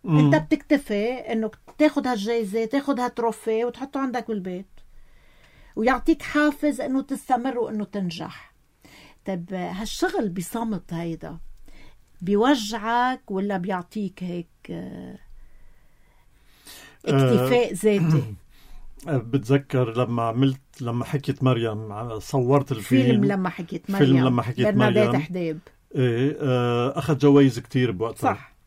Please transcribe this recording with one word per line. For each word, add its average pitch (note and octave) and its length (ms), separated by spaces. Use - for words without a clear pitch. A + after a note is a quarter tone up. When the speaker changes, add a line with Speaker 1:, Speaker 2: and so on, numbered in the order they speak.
Speaker 1:
مم. D#3+ 140
Speaker 2:
أنت D4+ 240
بتكتفي C#4 600
إنه A3+ 460
تاخد D4 280
هالجايزة، A3+ 580
تاخد C#4 360
هالتروفي A3+ 640
وتحطه C4+ 360
عندك B3 280
بالبيت. F#3+ 380
ويعطيك B3 460
حافز D4 580
إنه C4 220
تستمر B3+ 560
وإنه A3 260
تنجح. F3+ 720
طب F#3 280
هالشغل G#3+ 760
بصمت F#3+ 640
هيدا E3 460
بيوجعك A3+ 1080
ولا G3 260
بيعطيك F#3 680
هيك، F3 260
آه، F3+ 480
اكتفاء G#3+ 680
Speaker 1:
آه، - 40
Speaker 2:
ذاتي؟ D#3+ 600
Speaker 1:
<clears throat> - 120
آه، D3 80
بتذكر B2+ 800
لما A#2+ 260
عملت، C3 380
لما A#2+ 240
حكيت C#3 400
مريم، A2 480
ع-، A2 260
صورت C3+ 540
الفيلم. C3 340
Speaker 2:
فيلم G#3+ 180
لما F#3+ 240
حكيت F3 380
Speaker 1:
فيلم F#3+ 120
Speaker 2:
مريم. C3+ 280
Speaker 1:
لما B2 160
حكيت A#2+ 240
Speaker 2:
برناديت B2 420
Speaker 1:
مريم. C3 120
Speaker 2:
حديب. E3 380
Speaker 1:
إيه، B2+ 460
آه، B2 580
أخذ D3 200
جوايز C#3+ 400
كتير B2+ 320
بوقتها. A2+ 440
Speaker 2:
صح. - 220